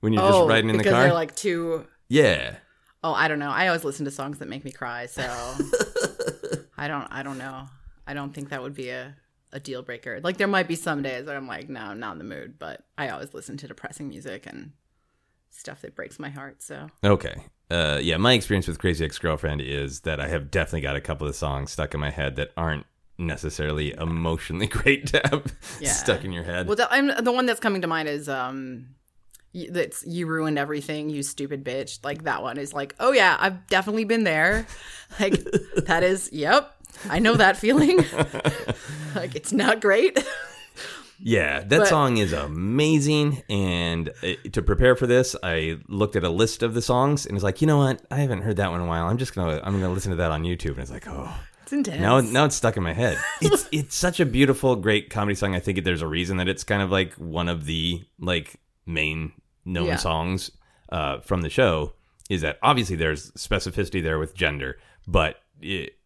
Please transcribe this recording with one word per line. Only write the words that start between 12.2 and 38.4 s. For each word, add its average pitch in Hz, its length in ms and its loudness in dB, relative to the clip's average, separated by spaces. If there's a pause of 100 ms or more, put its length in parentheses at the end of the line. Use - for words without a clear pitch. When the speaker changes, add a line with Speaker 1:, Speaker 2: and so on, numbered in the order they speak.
Speaker 2:
the 78 40 -14
mood," 80 360 -14
but 76 240 -12 (140)
I 143 120 -6
always 92 240 -10
listen - 240 -14
to 143 100 -14
depressing - 420 -14
music - 360 -14
and - 260 -16 (760)
stuff - 320 -18
that - 140 -18
breaks - 240 -14
my 143 100 -10
heart, 139 320 -16
so. 147 260 -14 (160)
Speaker 1:
Okay. - 320 4 (340)
Uh, 78 320 2
yeah, 80 160 2
my 117 160 6
experience 101 340 2
with 82 120 -6
Crazy 82 260 0
Ex-Girlfriend 76 560 -2
is 69 400 -6
that 78 180 -4
I 69 80 -4
have 73 240 -4
definitely 82 300 -2
got 69 140 -4
a 71 60 -4
couple 76 260 -6
of 71 80 -6
songs 69 360 -4
stuck 76 220 -6
in 73 60 -4
my 73 100 -2
head 71 280 -4
that 71 200 -4
aren't 80 280 -2 (320)
necessarily 76 760 -4
emotionally 82 720 -4
<laughs> - 120 -4
great 139 280 2
to 139 180 2
have 143 180 0 (360)
Speaker 2:
Yeah. 156 120 -4
Speaker 1:
stuck - 340 0
in 95 60 -8
your 85 120 -8
head. 87 240 -4
Speaker 2:
Well, 208 80 0
the, 240 160 2
I'm, 277 160 4 (160)
the 240 80 2
one 254 140 2
that's 233 140 0
coming 196 220 0
to 175 60 -2
mind 160 220 -2
is, 147 200 -6
um, 127 580 -6 (680)
y-, 180 160 -10
that's 175 380 -4
"You 170 180 -4
Ruined 156 320 0
Everything, 151 520 -4
You 147 120 -4
Stupid 139 420 -8
Bitch." 135 400 -6
Like, 147 200 -6
that 131 180 -2
one 123 160 -6
is 143 160 -8
like, 143 260 -6
"Oh, 254 120 4
yeah, 196 280 6
I've 185 280 -2
definitely 208 380 0
been 226 180 2
there." 185 480 2
<laughs> - 40 -16 (440)
Like, 196 140 2 (540)
that 165 160 4
is, 185 280 2
yep, 185 420 2 (360)
I 160 100 0
know 220 160 6
that 196 220 6
feeling. 302 520 6
<laughs> - 60 -8 (1000)